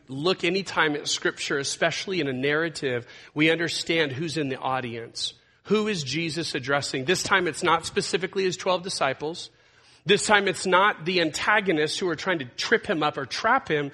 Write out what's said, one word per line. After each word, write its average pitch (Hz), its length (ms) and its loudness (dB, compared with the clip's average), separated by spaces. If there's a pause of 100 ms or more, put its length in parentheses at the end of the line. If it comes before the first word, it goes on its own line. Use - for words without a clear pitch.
look 156 380 -2
anytime 170 500 0
at - 140 -6
Scripture, - 500 -2
especially 170 600 -2
in 139 80 -2
a 131 40 -2
narrative, 143 720 -2 (300)
we 156 160 4
understand 165 640 0
who's 147 240 -6
in 147 120 -2
the 131 120 -6
audience. 123 760 -6 (300)
Who 214 240 2
is 175 160 -2
Jesus 156 500 -4
addressing? 139 500 -2
This 170 200 0
time 180 240 4
it's - 160 -4
not 165 200 2
specifically 190 600 -2
his 180 120 0
twelve 185 280 0
disciples. 151 680 -4 (560)
This 196 180 4
time 202 240 6
it's - 160 -2
not 185 400 4
the 180 160 2
antagonists 170 760 2
who 190 100 -2
are 160 80 -2
trying 180 220 0
to 127 80 -8
trip - 400 -2
him 165 160 -2
up 151 160 0
or 139 80 -4
trap 247 420 0
him. 147 260 0